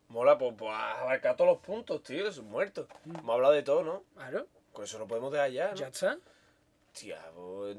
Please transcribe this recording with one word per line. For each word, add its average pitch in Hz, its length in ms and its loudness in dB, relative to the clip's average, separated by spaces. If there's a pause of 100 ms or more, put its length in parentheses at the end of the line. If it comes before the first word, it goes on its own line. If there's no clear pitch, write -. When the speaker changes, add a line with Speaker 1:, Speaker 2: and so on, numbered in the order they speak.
(100)
Speaker 1:
Mola, 127 280 6
pues, 123 180 0
pues 110 160 -6
has 113 260 -4
abarcado 127 360 2
todos 175 160 6
los 170 80 6
puntos, 196 460 -6
tío, 170 240 -6
eso 165 120 -10
es 110 60 -16
muerto. 131 400 -6 (180)
Speaker 2:
Mm. 165 140 -12
Speaker 1:
Hemos 117 160 -2
hablado 131 180 8
de 147 120 4
todo, 143 180 2
¿no? 170 220 -6 (100)
Speaker 2:
Claro. 151 320 -8 (260)
Speaker 1:
Con 104 120 -12
eso 101 160 -12
lo 107 80 -10
podemos 120 240 -4
dejar 143 180 2
ya, 151 200 -2
¿no? 202 40 -8
Speaker 2:
Ya 147 140 -8
está. 208 300 -2 (800)
Speaker 1:
Tía, 85 240 -12 (140)
pues, 95 440 -10